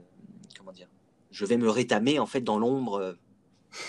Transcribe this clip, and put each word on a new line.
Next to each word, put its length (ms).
comment 140
dire, 160
je 160
vais 120
me 120
rétamer 500
en 60
fait 160
dans 160
l'ombre, 380
euh. 180